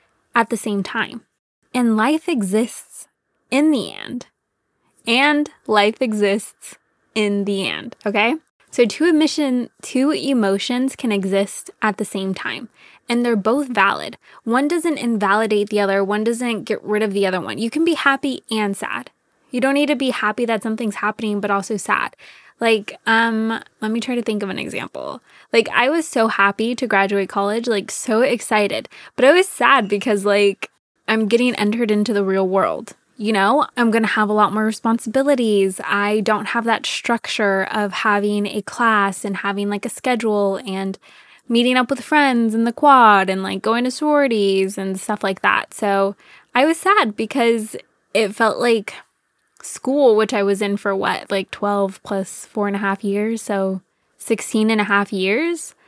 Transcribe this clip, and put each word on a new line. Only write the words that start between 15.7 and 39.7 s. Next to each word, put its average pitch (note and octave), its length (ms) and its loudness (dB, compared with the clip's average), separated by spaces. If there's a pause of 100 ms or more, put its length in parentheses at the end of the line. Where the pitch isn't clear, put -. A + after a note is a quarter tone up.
the G#3 100 2
other. G3 240 2
One G#3 200 -2
doesn't A#3 400 -2
get - 180 -4
rid G#3 200 0
of G#3 120 -2
the G3+ 120 2
other F#3 140 -2
one. - 160 -8
You A3+ 140 -2
can D#4 160 0
be E4+ 80 2
happy C#4 560 0
and G#3 260 -2
sad. - 340 -10 (400)
You B3 120 -2
don't C4+ 120 2
need C#4+ 120 4
to D4 80 2
be B3+ 160 0
happy A3 340 -2
that A3+ 180 -2
something's A3 340 -4
happening, G#3+ 440 -2
but G3+ 100 -4
also G3+ 280 -2
sad. - 380 -2 (440)
Like, A3+ 460 0
um, A3+ 560 0 (180)
let G#3+ 120 -4
me A#3 80 -2
try B3 140 -6
to A#3+ 80 -2
think G#3 200 -4
of G3 80 -6
an F#3 80 -6
example. - 640 -10 (320)
Like, A#3 160 2
I A#3+ 180 2
was D#4 180 0
so A3+ 220 0
happy G#3+ 460 0
to B3 120 -4
graduate G3 440 0
college, G#3 360 -2
like, G#3 240 -2
so - 300 -2
excited, G#3+ 680 -2 (240)
but B3+ 100 2
I C#4 80 8
was F4+ 160 4
sad B3 400 2
because, G#3 380 0
like, G3+ 440 2 (380)
I'm A3 200 2
getting A#3 260 2
entered G#3+ 360 0
into G#3 220 2
the G3+ 120 0
real F#3+ 220 0
world. F#3 480 -2 (240)
You G#3+ 140 -2
know, G#3+ 340 2 (120)
I'm A#3 120 4
gonna A3 180 2
have G#3+ 200 0
a G#3 60 0
lot G#3 180 2
more G#3+ 140 0
responsibilities. A3+ 1160 0
I G#3 380 0
don't G#3+ 280 -2
have A#3 160 -2
that A3+ 200 -2
structure G3+ 880 -2
of G#3 220 -2
having G#3 540 0
a - 140 -4
class G#3 640 0
and G3+ 140 -4
having, G3+ 320 -4